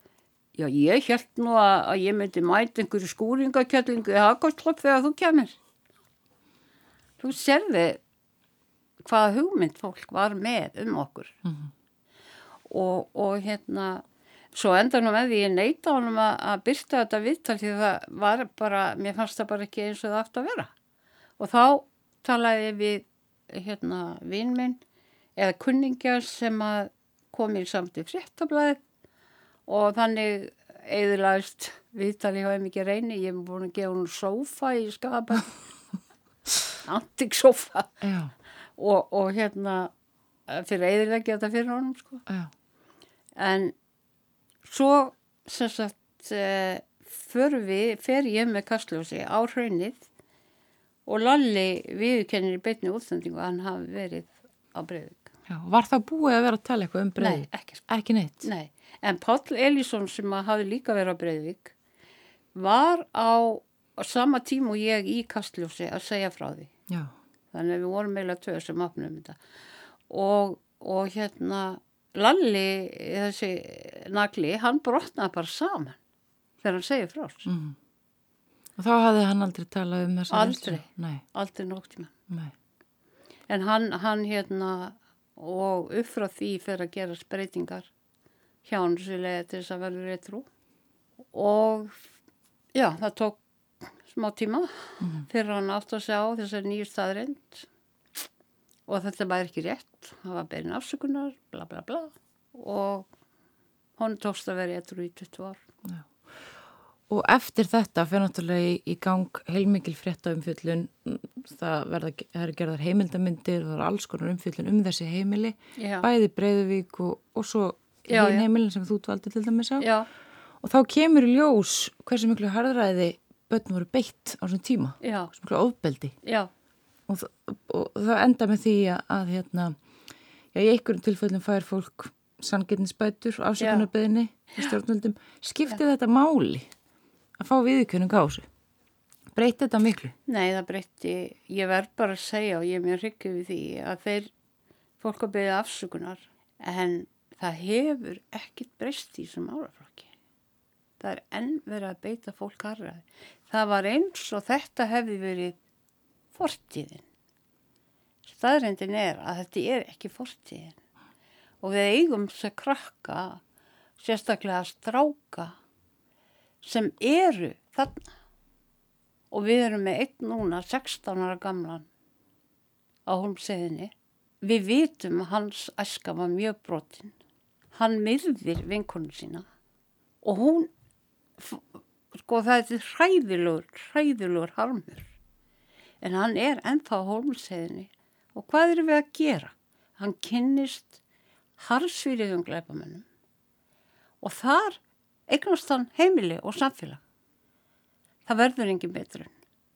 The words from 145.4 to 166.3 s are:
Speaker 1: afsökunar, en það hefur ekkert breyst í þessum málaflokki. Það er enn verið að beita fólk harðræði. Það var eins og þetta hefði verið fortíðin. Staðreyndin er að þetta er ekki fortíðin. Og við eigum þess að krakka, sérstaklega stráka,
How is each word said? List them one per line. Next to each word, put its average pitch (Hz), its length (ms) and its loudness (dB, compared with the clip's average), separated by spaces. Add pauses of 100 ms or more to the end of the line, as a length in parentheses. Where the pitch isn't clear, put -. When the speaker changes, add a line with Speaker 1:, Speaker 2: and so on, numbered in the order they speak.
Speaker 1:
afsökunar, 180 600 -8 (400)
en 180 340 -2 (380)
það 175 240 -6
hefur 226 640 -2 (100)
ekkert - 460 -14
breyst - 440 -10
í - 60 -10
þessum - 240 -10
málaflokki. - 580 -14 (920)
Það 196 100 -6
er - 100 -10 (100)
enn 233 180 -6 (120)
verið 202 280 -10
að 185 120 -14
beita 220 300 -10
fólk - 320 -12
harðræði. 208 380 -12 (440)
Það 214 220 0
var 202 180 2
eins 311 440 0
og 202 160 -6
þetta 254 420 -2
hefði 226 320 -2
verið 180 380 -6 (720)
fortíðin. - 720 -8 (1200)
Staðreyndin 214 720 0
er 196 240 -2
að 175 220 -8
þetta 175 240 -4
er 247 200 -2
ekki - 260 -16
fortíðin. - 640 -18 (880)
Og 196 100 -4
við 202 160 4
eigum 240 360 4
þess - 220 -8
að - 80 -10
krakka, - 640 -6 (840)
sérstaklega 202 600 -2
stráka, 247 840 -2 (1160)